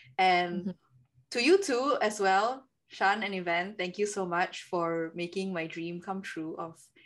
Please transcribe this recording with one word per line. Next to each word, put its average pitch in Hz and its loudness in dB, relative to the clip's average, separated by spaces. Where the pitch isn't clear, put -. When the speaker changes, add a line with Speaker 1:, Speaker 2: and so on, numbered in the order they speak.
Speaker 1:
And 180 4
Speaker 2:
Mm-hmm. 185 -6
Speaker 1:
to 240 -2
you 330 8
too 262 2
as 220 0
well, 202 4
Shan 208 2
and 196 -4
Yvonne, 180 -2
thank 180 -6
you 202 2
so 202 -2
much 175 -2
for 165 -2
making 175 -4
my 165 -4
dream 170 -8
come 190 -6
true 160 -8
of 165 -12